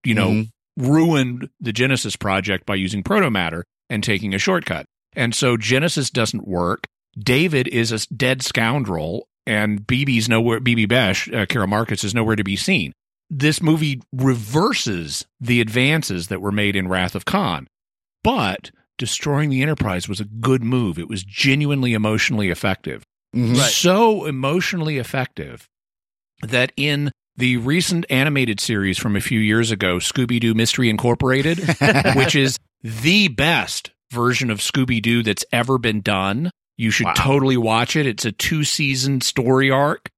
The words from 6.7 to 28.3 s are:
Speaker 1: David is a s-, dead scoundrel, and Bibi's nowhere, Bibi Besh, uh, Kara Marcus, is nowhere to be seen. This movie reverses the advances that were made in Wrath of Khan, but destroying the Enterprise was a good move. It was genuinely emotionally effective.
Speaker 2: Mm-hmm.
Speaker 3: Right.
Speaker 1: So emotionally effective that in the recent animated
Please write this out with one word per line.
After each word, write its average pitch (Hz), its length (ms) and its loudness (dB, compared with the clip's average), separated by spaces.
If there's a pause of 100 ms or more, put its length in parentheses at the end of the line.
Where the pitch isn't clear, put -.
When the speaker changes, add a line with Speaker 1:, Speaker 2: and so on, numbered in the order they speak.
Speaker 1:
David 131 480 2
is 117 240 0
a 113 40 -2
s-, 107 100 -4
dead 127 380 -2
scoundrel, 104 840 -2 (180)
and 104 400 -2
Bibi's 127 440 0
nowhere, 113 320 2
Bibi 117 240 2
Besh, 104 480 2
uh, 110 140 0
Kara 101 200 0
Marcus, 104 380 -2
is 98 100 -2
nowhere 110 220 2
to 107 80 -2
be 98 100 -2
seen. 104 380 -2 (360)
This 147 320 0
movie 151 400 2 (120)
reverses 120 1120 0 (160)
the 120 180 2
advances 117 680 0
that 92 140 -6
were 101 100 -2
made 101 240 0
in 95 120 -2
Wrath 92 280 0
of 95 100 -6
Khan, 98 420 -2 (560)
but 151 480 -2 (260)
destroying 147 520 -2
the 131 120 0
Enterprise 110 460 -2
was 98 120 -8
a 107 60 -6
good 113 380 0
move. 113 340 0
It 82 120 -10
was 98 140 -6
genuinely 135 680 0
emotionally 107 560 0
effective. 85 540 -4 (320)
Speaker 2:
Mm-hmm. 120 200 2
Speaker 3:
Right. 127 160 2
Speaker 1:
So 196 540 2
emotionally 151 720 -2
effective 127 680 -8 (760)
that 123 360 0
in 143 340 0 (240)
the 127 220 2
recent 160 520 0
animated 131 500 0